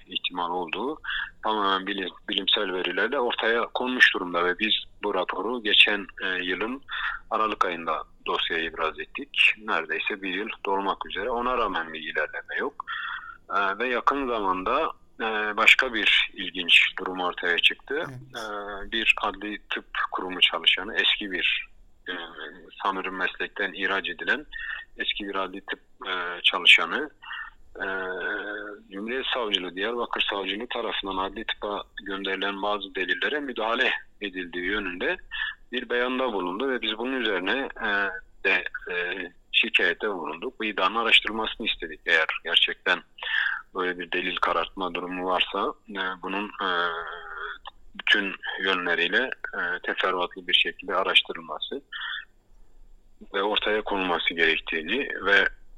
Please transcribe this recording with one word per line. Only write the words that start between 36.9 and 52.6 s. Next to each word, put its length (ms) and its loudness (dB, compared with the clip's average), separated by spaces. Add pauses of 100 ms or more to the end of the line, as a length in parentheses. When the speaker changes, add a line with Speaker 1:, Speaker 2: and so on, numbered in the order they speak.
Speaker 1:
bunun 220 -2
üzerine, 480 0 (120)
e, 300 2 (340)
de, 200 4 (280)
e, 20 -2 (580)
şikayette 560 4
bulunduk. 520 -4
Bu 40 -2
iddianın 320 2
araştırılmasını 680 2
istedik. 400 -4
Eğer 200 6 (180)
gerçekten 580 2 (720)
böyle 240 -2
bir 140 -8
delil 240 -2
karartma 580 0
durumu 320 -4
varsa, 480 0 (160)
e, 320 -4
bunun, 240 -4
e, 240 -2 (1200)
bütün 400 2 (280)
yönleriyle, 680 2 (240)
e, 60 -4 (220)
teferruatlı 680 -2
bir 60 0
şekilde 400 2
araştırılması 880 0 (1500)